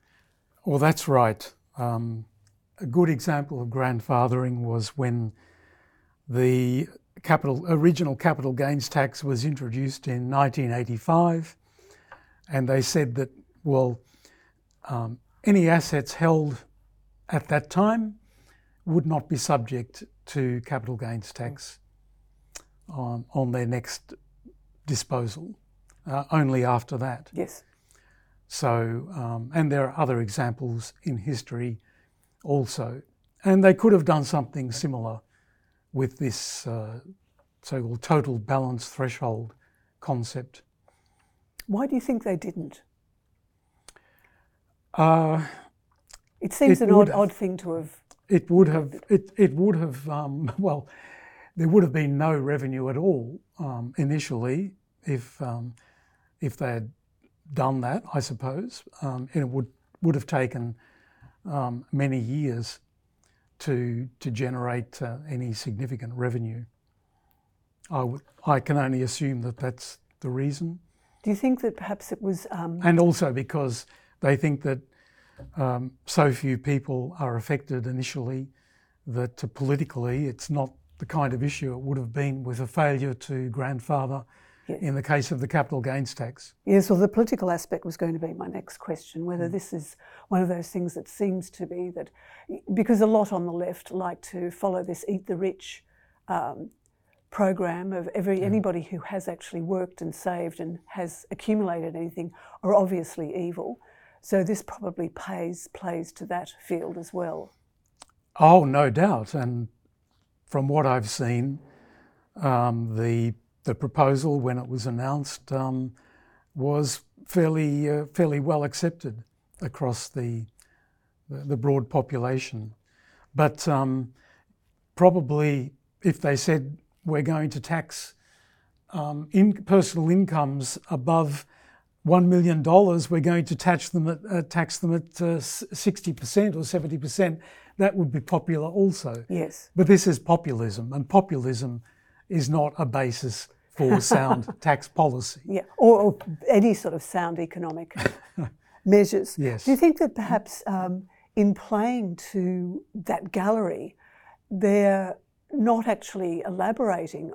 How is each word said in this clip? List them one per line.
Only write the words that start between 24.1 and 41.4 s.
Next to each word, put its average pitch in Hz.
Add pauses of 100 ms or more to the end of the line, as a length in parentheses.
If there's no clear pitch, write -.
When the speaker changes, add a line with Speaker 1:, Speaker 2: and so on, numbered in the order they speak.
Speaker 1:
disposal, 139 (480)
uh, 139
only 131
after 123
that. 123
Speaker 2:
Yes. - (840)
Speaker 1:
So, 117
um, 117
and 151
there 139
are -
other 123
examples 117
in 131
history 120 (640)
also. 131 (420)
And 190
they 190
could 220
have 170
done 156
something 131
similar 113 (760)
with 131
this, -
uh, 110 (640)
so-called 117
total 139
balance 127
threshold 117 (440)
concept. 127 (1040)